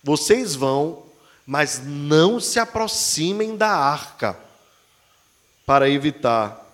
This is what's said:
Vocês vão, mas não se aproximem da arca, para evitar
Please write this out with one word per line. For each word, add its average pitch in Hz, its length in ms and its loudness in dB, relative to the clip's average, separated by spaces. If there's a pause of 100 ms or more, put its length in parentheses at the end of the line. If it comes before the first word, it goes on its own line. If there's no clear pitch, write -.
Vocês 165 540 0
vão, 139 480 -2 (420)
mas 135 380 0
não 151 560 2
se - 180 -4
aproximem 220 1000 -2
da 214 120 2
arca, 139 720 -2 (1300)
para 139 240 4
evitar 123 840 -2